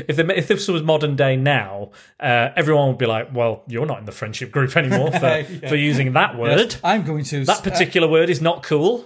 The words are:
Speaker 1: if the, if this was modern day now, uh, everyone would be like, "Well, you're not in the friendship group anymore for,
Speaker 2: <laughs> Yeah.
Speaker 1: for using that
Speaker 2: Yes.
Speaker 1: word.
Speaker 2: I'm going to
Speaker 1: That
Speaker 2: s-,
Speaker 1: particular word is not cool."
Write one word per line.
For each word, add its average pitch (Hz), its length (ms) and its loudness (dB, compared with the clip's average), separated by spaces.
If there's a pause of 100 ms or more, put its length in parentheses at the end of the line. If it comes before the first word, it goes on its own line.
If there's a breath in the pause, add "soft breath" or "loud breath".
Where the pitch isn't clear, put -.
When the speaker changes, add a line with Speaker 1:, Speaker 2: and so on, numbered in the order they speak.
Speaker 1:
if 143 80 -4
the, 165 200 0
if 151 120 -2
this 202 180 0
was 170 160 -2
modern 151 320 0
day 135 220 2
now, 104 540 -2 (280 loud breath)
uh, 120 380 2
everyone 147 320 2
would 127 80 -2
be 123 80 0
like, 113 280 -2
"Well, 117 340 -2
you're 120 180 -4
not 127 140 -6
in 107 60 -16
the 104 60 -12
friendship 110 400 -10
group 135 240 0
anymore 147 360 2
for, 175 80 0
Speaker 2:
<laughs> 156 300 0
Yeah. 143 200 -12
Speaker 1:
for 151 60 0
using 143 380 0
that 170 180 2
Speaker 2:
Yes. 123 80 -10
Speaker 1:
word. 151 440 2
Speaker 2:
I'm 190 200 2
going 151 220 -4
to 139 200 -4
Speaker 1:
That 202 120 2
Speaker 2:
s-, - 40 -10
Speaker 1:
particular 180 480 0
word 160 200 4
is 151 120 0
not 165 200 0
cool." 180 440 0